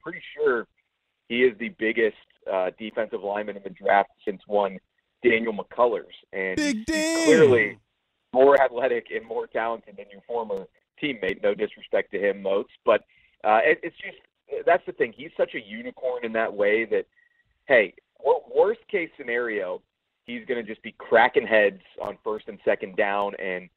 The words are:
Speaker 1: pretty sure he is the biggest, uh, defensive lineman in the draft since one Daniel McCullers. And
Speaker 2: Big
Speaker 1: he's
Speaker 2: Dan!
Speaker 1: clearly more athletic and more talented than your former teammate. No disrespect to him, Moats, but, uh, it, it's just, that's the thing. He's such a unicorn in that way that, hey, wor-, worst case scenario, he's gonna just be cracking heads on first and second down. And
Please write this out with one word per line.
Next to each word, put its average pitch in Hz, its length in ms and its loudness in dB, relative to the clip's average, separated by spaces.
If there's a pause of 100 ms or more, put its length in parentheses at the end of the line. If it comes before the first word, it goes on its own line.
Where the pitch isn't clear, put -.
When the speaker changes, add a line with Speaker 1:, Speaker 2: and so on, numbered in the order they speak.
Speaker 1:
pretty 170 200 -14 (140)
sure 127 320 0 (600)
he 120 140 0
is 117 160 4
the 113 180 -6
biggest, 110 400 0 (340)
uh, 92 260 -2
defensive 110 460 -8
lineman 101 320 -6
in 98 80 -16
the 98 60 -12
draft 98 400 0 (160)
since 95 220 -8
one 98 300 0 (460)
Daniel 113 300 2
McCullers. 104 580 -2 (220)
And 95 240 -4
Speaker 2:
Big 294 200 -2
Speaker 1:
he's 220 80 -10
Speaker 2:
Dan! 320 400 -2
Speaker 1:
clearly 131 540 4 (540)
more 135 280 6
athletic 123 540 0
and 113 100 -8
more 113 220 -8
talented 113 500 -6
than 101 140 -18
your 98 160 -20
former 107 400 -6 (340)
teammate. 107 400 -6
No 104 140 2
disrespect - 560 -4
to 95 80 -6
him, 98 220 0
Moats, 98 300 -2 (140)
but, 107 160 4 (440)
uh, 110 180 4
it, 165 200 2
it's 170 140 -12
just, - 200 -18 (480)
that's 170 200 2
the 185 60 -12
thing. 120 240 -4
He's 147 220 -18
such 175 180 -2
a 139 100 -8
unicorn 120 600 -8
in 113 80 -6
that 113 200 -2
way 104 320 2
that, 104 200 -2 (600)
hey, 113 280 4 (300)
wor-, 151 200 2 (100)
worst 185 280 2 (100)
case 170 260 -4
scenario, 117 640 -4 (440)
he's 120 200 -12
gonna 120 180 -4
just 107 200 -14
be 107 140 -14
cracking 117 500 4
heads 101 340 4 (200)
on 101 220 -10
first 107 260 -8
and 101 160 -16
second 101 320 -2
down. 101 420 0
And 90 380 -8